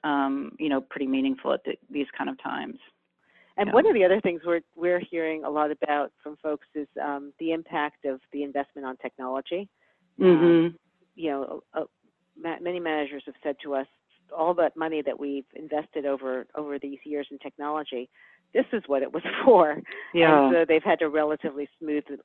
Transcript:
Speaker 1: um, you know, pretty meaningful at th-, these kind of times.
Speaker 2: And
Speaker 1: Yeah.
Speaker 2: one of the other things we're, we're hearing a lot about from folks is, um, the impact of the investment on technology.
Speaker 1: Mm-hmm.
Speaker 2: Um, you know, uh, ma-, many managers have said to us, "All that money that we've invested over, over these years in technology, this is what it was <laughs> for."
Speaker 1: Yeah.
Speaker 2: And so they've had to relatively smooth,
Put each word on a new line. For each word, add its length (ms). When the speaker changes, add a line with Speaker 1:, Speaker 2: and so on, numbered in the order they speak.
Speaker 1:
um, 500
you 100
know, 120
pretty 280
meaningful 440
at 120
th-, 140
these 160
kind 140
of 120
times. 360
Speaker 2:
And 100
Speaker 1:
Yeah. 80
Speaker 2:
one 120
of 80
the 100
other 160
things 260
we're, 140
we're 240
hearing 440
a 60
lot 200
about 420
from 200
folks 320
is, 120
um, 380
the 120
impact 520
of 160
the 120
investment 420
on 120
technology. 680
Speaker 1:
Mm-hmm. 240
Speaker 2:
Um, 120
you 140
know, 320
uh, 100
ma-, 200
many 200
managers 460
have 160
said 220
to 100
us, 120
"All 200
that 220
money 260
that 160
we've 260
invested 520
over, 480
over 240
these 260
years 260
in 80
technology, 680
this 180
is 140
what 160
it 100
was 100
<laughs> 100
for." 360
Speaker 1:
Yeah. 320
Speaker 2:
And 80
so 120
they've 160
had 180
to 80
relatively 600
smooth, 260